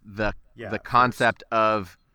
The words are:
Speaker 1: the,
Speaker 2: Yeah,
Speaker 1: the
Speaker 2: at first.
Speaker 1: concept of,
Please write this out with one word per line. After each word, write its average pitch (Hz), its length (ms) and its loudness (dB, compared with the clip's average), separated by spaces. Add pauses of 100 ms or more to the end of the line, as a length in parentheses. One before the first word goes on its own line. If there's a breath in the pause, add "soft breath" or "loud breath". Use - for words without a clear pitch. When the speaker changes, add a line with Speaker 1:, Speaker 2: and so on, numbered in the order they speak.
Speaker 1:
the, 104 280 -4 (220)
Speaker 2:
Yeah, 110 160 -14
Speaker 1:
the 110 60 -4
Speaker 2:
at - 60 -6
first. - 80 -16
Speaker 1:
concept 123 600 2
of, 110 480 0 (160)